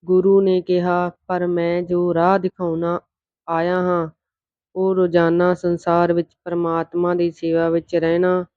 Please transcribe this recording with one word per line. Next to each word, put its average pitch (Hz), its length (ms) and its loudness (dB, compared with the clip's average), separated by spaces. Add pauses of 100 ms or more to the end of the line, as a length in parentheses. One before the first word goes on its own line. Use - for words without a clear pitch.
ਗੁਰੂ 185 360 4
ਨੇ 185 200 2
ਕਿਹਾ, 175 480 0 (180)
"ਪਰ 180 200 -2
ਮੈਂ 175 340 -2
ਜੋ 175 320 -2
ਰਾਹ 175 260 2
ਦਿਖਾਉਣਾ 175 600 -4 (480)
ਆਇਆ 165 340 -2
ਹਾਂ, 175 260 -2 (680)
ਉਹ 190 200 0
ਰੋਜ਼ਾਨਾ 175 580 2
ਸੰਸਾਰ 175 600 0
ਵਿੱਚ 170 160 -2 (140)
ਪਰਮਾਤਮਾ 175 720 -2
ਦੀ 175 160 0
ਸੇਵਾ 165 380 -2
ਵਿੱਚ 165 260 -2
ਰਹਿਣਾ 175 500 0 (120)